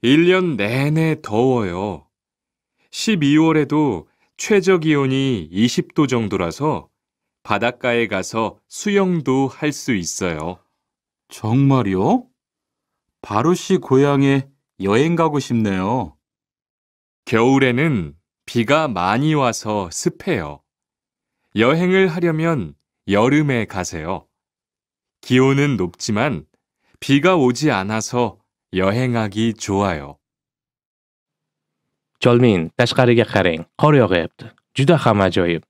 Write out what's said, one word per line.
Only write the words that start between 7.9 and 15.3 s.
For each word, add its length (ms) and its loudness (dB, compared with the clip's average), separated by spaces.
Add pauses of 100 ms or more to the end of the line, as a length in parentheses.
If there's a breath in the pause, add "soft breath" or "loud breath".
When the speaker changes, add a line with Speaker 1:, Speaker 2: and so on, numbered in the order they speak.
Speaker 1:
가서 600 -6
수영도 800 0
할 240 -4
수 240 -4
있어요. 640 -6 (680)
Speaker 2:
정말요? 1000 0 (920)
바로 320 0
씨 240 -2
고향에 720 2 (320)
여행 340 2
가고 240 0